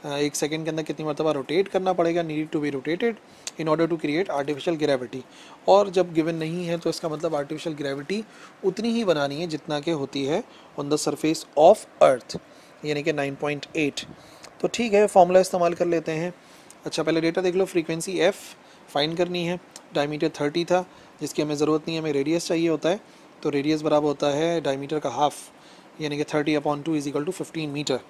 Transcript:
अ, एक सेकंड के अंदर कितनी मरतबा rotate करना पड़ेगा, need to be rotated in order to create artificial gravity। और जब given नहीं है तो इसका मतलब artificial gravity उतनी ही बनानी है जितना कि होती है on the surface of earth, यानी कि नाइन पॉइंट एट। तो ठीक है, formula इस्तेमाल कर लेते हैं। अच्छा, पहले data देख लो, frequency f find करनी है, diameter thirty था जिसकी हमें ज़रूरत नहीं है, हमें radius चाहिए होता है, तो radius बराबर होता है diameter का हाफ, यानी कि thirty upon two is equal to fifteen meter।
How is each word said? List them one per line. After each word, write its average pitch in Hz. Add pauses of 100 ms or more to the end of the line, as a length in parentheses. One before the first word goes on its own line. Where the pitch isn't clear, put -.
अ, 143
एक 147
सेकंड 156
के 156
अंदर 156
कितनी 156
मरतबा 156
rotate 147
करना 185
पड़ेगा, 170
need 156
to 151
be 147
rotated 175 (480)
in 160
order 160
to 160
create 160
artificial 147
gravity। 131 (460)
और 202
जब 175
given 160
नहीं 165
है 170
तो 165
इसका 165
मतलब 156
artificial 151
gravity 143 (420)
उतनी 202
ही 233
बनानी 147
है 180
जितना 151
कि 143
होती 139
है 170 (360)
on 143
the 147
surface 156 (140)
of 175 (160)
earth, 139 (480)
यानी 147
कि 156
नाइन 139
पॉइंट 147 (100)
एट। 147 (600)
तो 180
ठीक 226
है, 208
formula 185
इस्तेमाल 175
कर 175
लेते 165
हैं। 170 (520)
अच्छा, 156
पहले 160
data 165
देख 180
लो, 190
frequency 165
f 180 (580)
find 156
करनी 180
है, 180 (340)
diameter 151
thirty 151
था 180 (400)
जिसकी 151
हमें 151
ज़रूरत 151
नहीं 165
है, 160
हमें 156
radius 151
चाहिए 165
होता 156
है, 202 (440)
तो 156
radius 147
बराबर 151
होता 147
है 160
diameter 143
का 143
हाफ, 131 (680)
यानी 147
कि 147
thirty 151
upon 143
two 156
is 139
equal 143
to 180
fifteen 151
meter। 143 (100)